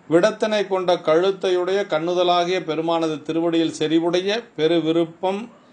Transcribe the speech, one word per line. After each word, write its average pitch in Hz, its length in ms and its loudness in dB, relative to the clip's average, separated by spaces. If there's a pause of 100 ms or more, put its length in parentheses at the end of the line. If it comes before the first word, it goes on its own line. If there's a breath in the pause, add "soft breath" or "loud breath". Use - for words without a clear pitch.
(100)
விடத்தினை 208 560 2
கொண்ட 185 280 0
கழுத்தையுடைய 185 920 0
கண்ணுதலாகிய 175 760 0
பெருமானது 160 600 -2
திருவடியில் 165 560 -2
செறிவுடைய 170 680 0 (120)
பெரு 160 240 2
விருப்பம் 170 680 -2 (220 loud breath)